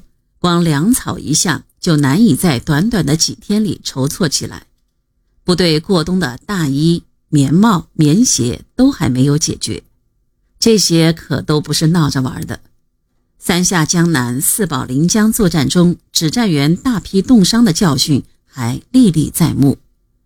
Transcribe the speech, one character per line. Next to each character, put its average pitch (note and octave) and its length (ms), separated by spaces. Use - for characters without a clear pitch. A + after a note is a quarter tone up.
光 F3 240
粮 E3 320
草 - 240
一 C3+ 160
项 C#3+ 300
就 E3 160
难 D3 280
以 E3+ 120
在 C#3+ 240
短 D#3+ 280
短 G3+ 160
的 D3 120
几 - 180
天 G#3 300
里 - 180
筹 C3+ 240
措 D3+ 220
起 - 180
来。 - 220
部 F3+ 80
队 E3 240
过 D#3+ 240
冬 F3+ 160
的 B2+ 280
大 F3 220
衣、 D#3+ 340
棉 C#3 240
帽、 F#3+ 400
棉 D#3 320
鞋 A#2+ 400
都 C4+ 160
还 F#3 200
没 C3 160
有 D3 100
解 - 220
决， - 240
这 A3 200
些 E3 340
可 D#3 300
都 D3+ 180
不 - 100
是 D#3 180
闹 D#3+ 200
着 C3 140
玩 - 240
的。 - 140
三 F3+ 240
下 F3 220
江 E3+ 260
南、 B2 300
四 - 260
保 B2+ 200
临 C#3 200
江 G#3+ 240
作 G#3+ 160
战 D3 220
中， F3 300
指 D#3+ 200
战 A3+ 200
员 D3 240
大 A3+ 240
批 F#3+ 220
冻 G#3 240
伤 A3+ 180
的 A3+ 120
教 D#3 200
训 B2+ 280
还 B2+ 340
历 B3 200
历 D#3 180
在 C3+ 240
目。 C3 240